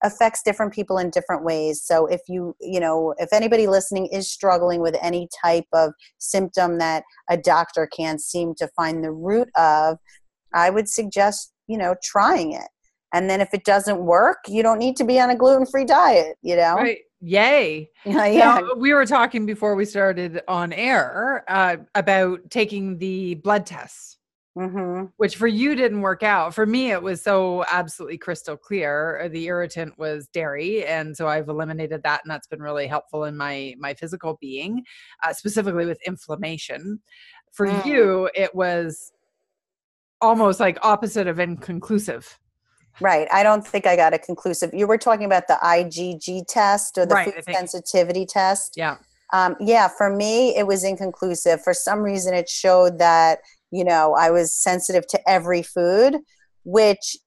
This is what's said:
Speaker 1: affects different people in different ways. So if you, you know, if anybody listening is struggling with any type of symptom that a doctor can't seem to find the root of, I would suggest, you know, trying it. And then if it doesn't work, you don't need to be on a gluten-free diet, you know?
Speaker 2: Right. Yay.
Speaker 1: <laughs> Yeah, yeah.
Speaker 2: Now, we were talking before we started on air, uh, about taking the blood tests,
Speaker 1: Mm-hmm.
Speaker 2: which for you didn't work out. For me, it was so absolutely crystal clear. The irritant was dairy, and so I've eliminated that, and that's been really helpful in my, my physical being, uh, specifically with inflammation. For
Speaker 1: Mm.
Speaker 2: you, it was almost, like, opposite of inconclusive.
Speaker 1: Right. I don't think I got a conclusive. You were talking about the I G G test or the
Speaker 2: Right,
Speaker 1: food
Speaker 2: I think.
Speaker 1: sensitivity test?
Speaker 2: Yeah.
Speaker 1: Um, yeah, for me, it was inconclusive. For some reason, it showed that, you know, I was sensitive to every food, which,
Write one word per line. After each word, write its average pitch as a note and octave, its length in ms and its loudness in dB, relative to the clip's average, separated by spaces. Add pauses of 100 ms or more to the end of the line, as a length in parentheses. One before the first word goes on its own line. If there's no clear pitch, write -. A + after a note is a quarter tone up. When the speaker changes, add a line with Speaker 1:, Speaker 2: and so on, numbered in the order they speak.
Speaker 1:
affects A3 400 0
different G#3 300 -2
people G3 240 -4
in F3+ 120 -2
different E3 360 -4
ways. D#3 360 -2
So D#3+ 260 2
if F3 200 -2
you, F3+ 320 -8
you F3+ 220 -4
know, D#3+ 360 0
if E3+ 140 -4
anybody A3 360 2
listening F#3+ 400 0
is F#3+ 220 -6
struggling F3 520 0
with E3 200 -2
any F3 280 -4 (120)
type E3+ 300 0
of D#3+ 220 2 (240)
symptom F3+ 640 -2
that D#3+ 240 -2 (260)
a F3 80 2
doctor E3 580 2
can't D#3 240 -4
seem E3+ 360 -6
to D#3 200 -6
find E3 280 -2
the D#3+ 80 -6
root G3 440 -2
of, D#3+ 420 2 (560)
I F3 160 4
would G#3 200 -2
suggest, G3+ 640 -2 (140)
you A3 100 -6
know, F3+ 260 -2
trying G#3 480 2
it. - 160 -12 (460)
And F#3 160 0
then F#3+ 100 0
if G3 140 -2
it G3+ 100 -2
doesn't G3+ 360 2
work, F3+ 400 4 (100)
you G#3+ 120 0
don't A3+ 180 2
need C4 180 -2
to C4 80 0
be B3+ 160 4
on B3 80 4
a B3 80 2
gluten-free C4 480 4
diet, B3+ 560 4
you F3 160 -2
know? E3+ 180 4
Speaker 2:
Right. A#3 220 0 (240)
Yay. F#3 760 2
Speaker 1:
<laughs> - 80 -18
Yeah, G3+ 220 2
yeah. A#3 320 6
Speaker 2:
Now, - 160 -2
we C4 180 2
were C#4 120 4
talking A#3 420 0
before G#3 260 -2
we G3 120 0
started F3+ 640 -2
on F3 260 -2
air, G#3+ 720 -2
uh, F#3 300 0 (180)
about F#3 560 0
taking G3+ 480 -4
the F#3 360 -6
blood G3 300 -2
tests, - 520 -20 (400)
Speaker 1:
Mm-hmm. F#3 500 -8 (100)
Speaker 2:
which G#3 180 -2
for A3+ 120 0
you A#3+ 280 0
didn't A#3 240 0
work F#3+ 240 -2
out. F3+ 300 0
For A3 120 0
me, B3 260 0
it F3+ 120 -4
was F#3 180 -6
so F#3 480 0
absolutely E3 480 -4
crystal D#3+ 380 -10
clear. D#3 760 -4
The E3 180 -10
irritant E3+ 520 -6
was D3+ 300 -8
dairy, E3 560 -4
and D#3 320 -6
so D#3+ 100 -4
I've D3+ 220 -2
eliminated D#3 540 -8
that, D3 200 -2
and D#3 80 -12
that's D3 160 -12
been D#3 140 -14
really D3 260 -6
helpful D3+ 380 -6
in D3+ 100 -8
my, C#3 440 -8
my C#3+ 160 -8
physical D#3+ 440 -10
being, D#3+ 460 -10 (400)
uh, D#3+ 80 -4
specifically G3 520 -4
with E3+ 220 -6
inflammation. D#3+ 960 -10 (500)
For G3+ 160 -2
Speaker 1:
Mm. G3 180 -2
Speaker 2:
you, G3 480 2
it F#3+ 220 -2
was F3 560 -4 (1080)
almost, A3 380 4
like, F#3 240 0
opposite G#3 440 0
of E3+ 120 -4
inconclusive. F3 1000 -6 (640)
Speaker 1:
Right. E3+ 300 2
I G3 120 4
don't G#3+ 240 4
think G3 180 -2
I F3+ 120 4
got D#3+ 160 4
a D#3+ 40 2
conclusive. E3+ 560 -6
You G3+ 140 0
were A3 100 2
talking G#3+ 280 0
about F#3 220 0
the D#3+ 140 4
I E3+ 220 2
G F3 340 -8
G F3+ 300 -10
test G3+ 500 0
or F3+ 80 2
the G3+ 100 2
Speaker 2:
Right, F#3 100 2
Speaker 1:
food G3 120 -6
Speaker 2:
I E3 40 -14
think. F3+ 160 -6
Speaker 1:
sensitivity F3+ 680 -2
test? F#3+ 520 -2
Speaker 2:
Yeah. D#3 200 -4 (360)
Speaker 1:
Um, F#3 260 2
yeah, G#3 300 4
for G3 260 0
me, A3+ 400 0
it G#3 100 0
was G3 200 0
inconclusive. F3+ 760 -2
For F3+ 120 0
some G#3 260 -2
reason, G3 340 -2
it F3 140 -2
showed F3+ 520 4
that, E3 400 6 (300)
you F3+ 140 -2
know, D#3+ 300 4
I D#3+ 160 4
was E3+ 260 2
sensitive F3+ 520 0
to - 220 -2
every F3+ 320 2
food, G3+ 580 2 (440)
which, G3+ 640 2